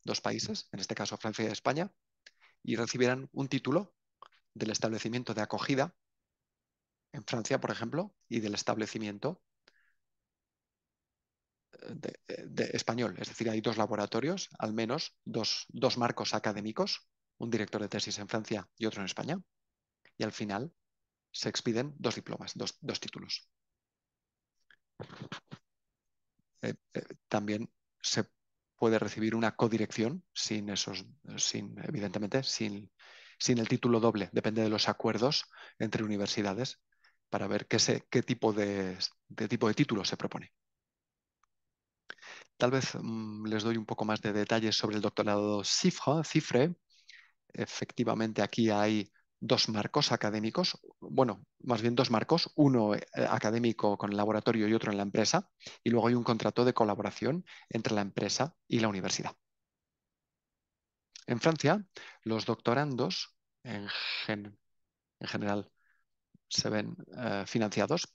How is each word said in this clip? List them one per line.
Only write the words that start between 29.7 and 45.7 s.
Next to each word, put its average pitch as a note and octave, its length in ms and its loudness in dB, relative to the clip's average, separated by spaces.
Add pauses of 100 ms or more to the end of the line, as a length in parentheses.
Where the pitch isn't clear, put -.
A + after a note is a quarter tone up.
sin G#2 360 -4
esos, G2 380 -4 (300)
sin, G#2 480 -2
evidentemente, G2+ 580 -2
sin, G#2 480 -4 (480)
sin B2 200 4
el A2+ 100 0
título A#2+ 320 4
doble. G#2+ 320 4
Depende A2 300 2
de A2 60 2
los G#2 200 2
acuerdos A2+ 560 2 (340)
entre A2 260 -2
universidades G2+ 760 -2 (480)
para G#2 200 -2
ver G#2 180 -2
qué A#2 140 2
se, A#2+ 300 2
qué B2 120 4
tipo A2+ 300 2
de, G2+ 440 0 (320)
de A2 200 -4
tipo A#2+ 180 2
de G#2+ 80 4
título G#2+ 300 2
se - 120 -2
propone. - 360 -8 (2000)
Tal B2 140 4
vez, C3 240 0
mm, A2 520 -6
les G#2+ 180 -2
doy A#2 120 2
un A2 100 -4
poco G#2+ 180 -2
más G#2+ 160 0
de G#2+ 120 -2
detalles G#2+ 440 2
sobre G#2 200 0
el G#2 60 -2
doctorado G#2 640 0
cifre, D#3+ 580 2